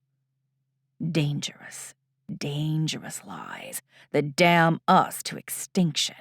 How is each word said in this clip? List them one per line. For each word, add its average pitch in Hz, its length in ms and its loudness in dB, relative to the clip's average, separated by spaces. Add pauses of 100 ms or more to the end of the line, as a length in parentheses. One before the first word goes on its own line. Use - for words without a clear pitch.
(1040)
Dangerous, - 920 -4 (400)
dangerous 151 920 -4
lies - 580 -14 (300)
that 147 240 -2
damn 170 520 6
us - 360 4
to - 120 -10
extinction. - 840 -2